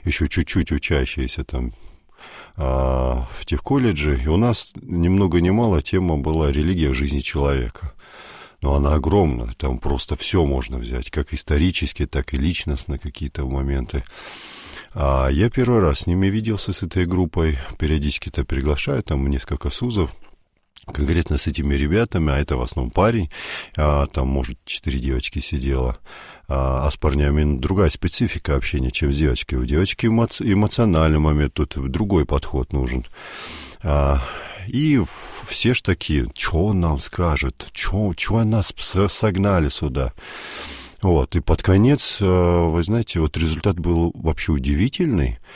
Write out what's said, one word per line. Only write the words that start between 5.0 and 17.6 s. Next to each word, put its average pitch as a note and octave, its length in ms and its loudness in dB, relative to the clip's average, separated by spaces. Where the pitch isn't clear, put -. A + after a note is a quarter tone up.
много F#2 320 4
ни F2+ 100 4
мало G#2 320 4
тема F2+ 360 0
была D#2 340 2
«Религия D2+ 380 2
в C2 40 0
жизни C#2 260 -2
человека». C#2 720 -2
Но C#2 160 2
она C#2+ 180 4
огромна, C#2+ 640 2
там B1+ 220 -2
просто - 360 -2
всё E2 320 0
можно C2 320 -2
взять, A#1+ 320 -8
как D2+ 240 -4
исторически, D2 720 0
так - 260 -4
и C2+ 40 -2
личностно C#2+ 600 -2
какие-то - 480 -8
моменты. C2+ 600 -4
А C2+ 340 2
я E2 220 2
первый A#2+ 300 2
раз D2+ 200 2
с - 60 -6
ними F#2 220 2
виделся, G#2+ 440 -2
с - 120 -6
этой F2+ 200 -2
группой, E2 540 0